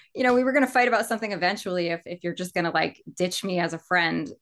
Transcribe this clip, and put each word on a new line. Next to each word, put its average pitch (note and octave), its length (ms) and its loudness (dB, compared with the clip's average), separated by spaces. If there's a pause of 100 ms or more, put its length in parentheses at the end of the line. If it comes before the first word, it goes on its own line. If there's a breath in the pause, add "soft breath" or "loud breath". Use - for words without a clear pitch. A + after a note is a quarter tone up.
(140)
you B3+ 100 -2
know, B3 100 6
"We B3+ 100 4
were C4 80 2
gonna C4 160 4
fight B3 220 2
about A#3 160 2
something A3 260 -4
eventually F3+ 560 -2
if, E3+ 180 -4
if F3 200 -10
you're E3+ 80 -4
just F3+ 200 -8
gonna, E3+ 180 0
like, E3 300 -2 (140)
ditch F3+ 300 -4
me F3+ 140 -2
as E3 140 -2
a E3 60 -8
friend E3 500 0 (120)